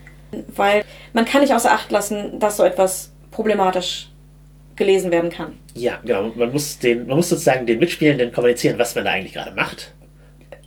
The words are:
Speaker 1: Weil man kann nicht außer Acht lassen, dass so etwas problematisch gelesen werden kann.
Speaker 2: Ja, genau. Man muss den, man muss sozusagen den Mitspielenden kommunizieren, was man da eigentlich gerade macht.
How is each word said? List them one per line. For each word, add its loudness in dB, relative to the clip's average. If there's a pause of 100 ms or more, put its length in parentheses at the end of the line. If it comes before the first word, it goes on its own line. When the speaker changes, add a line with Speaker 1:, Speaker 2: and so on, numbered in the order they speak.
(480)
Speaker 1:
Weil 2 (300)
man 2
kann 4
nicht 4
außer 2
Acht 0
lassen, -4
dass 0
so 4
etwas 0 (180)
problematisch -2 (680)
gelesen 2
werden 2
kann. -10 (220)
Speaker 2:
Ja, -4
genau. -2
Man -2
muss -4
den, 2
man 0
muss 2
sozusagen 2
den 2
Mitspielenden 0
kommunizieren, 2
was -2
man -4
da 0
eigentlich -6
gerade -12
macht. -8 (720)